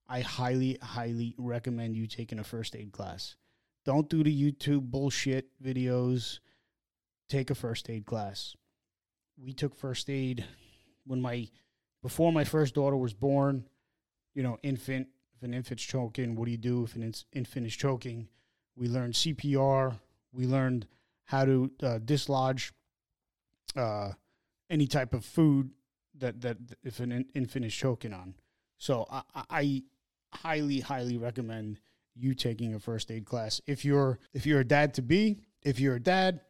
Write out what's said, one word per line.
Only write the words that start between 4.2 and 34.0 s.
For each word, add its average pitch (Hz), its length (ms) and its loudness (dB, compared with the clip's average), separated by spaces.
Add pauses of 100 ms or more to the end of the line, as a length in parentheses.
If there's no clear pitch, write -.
the 151 100 4
YouTube 143 500 2
bullshit 131 680 0 (120)
videos. 127 800 0 (880)
Take 135 220 0
a 135 60 -2
first - 340 -6
aid 110 160 -6
class. 101 500 -6 (800)
We 131 160 -12
took 139 240 -4
first 131 340 -6
aid 131 360 -2 (600)
when 127 160 -2
my, 120 280 -4 (520)
before 165 300 4
my 156 120 4
first 151 320 2
daughter 139 200 4
was 123 200 0
born, 139 500 4 (680)
you 135 80 -2
know, 120 180 -2
infant, 131 460 -2 (280)
if - 60 -20
an 120 140 -6
infant's 127 280 -8
choking, 120 520 -2
what 117 100 -2
do 120 60 0
you 117 60 -2
do 123 260 0
if 113 120 -6
an 117 60 -6
ins-, 113 320 -8
infant 123 320 -4
is 110 100 -6
choking? 120 520 -2 (480)
We 123 120 -2
learned 120 280 -2
C 160 180 2
P 139 220 0
R. 135 400 4 (360)
We 127 140 -2
learned 127 400 2 (380)
how 135 220 2
to, 131 260 4 (100)
uh, 120 160 0
dislodge, 131 760 0 (1000)
uh, 104 360 -2 (580)
any 151 160 4
type 131 300 0
of 117 100 -6
food 139 460 4 (480)
that, 123 220 -4
that 120 160 -4 (260)
if 123 160 -10
an 123 120 -4
in-, 123 220 -2
infant 123 320 -2
is 107 80 -4
choking 117 400 -2
on. 92 220 -14 (420)
So 120 320 -2
I, 131 140 -8 (100)
I, 139 160 -8
I 143 340 0 (480)
highly, 147 500 0
highly 123 360 -4
recommend 113 600 -6 (360)
you 127 200 0
taking 113 400 -2
a 104 40 -6
first 113 300 -6
aid 110 160 -8
class. 113 400 -4
If 143 180 -4
you're, 139 360 4 (120)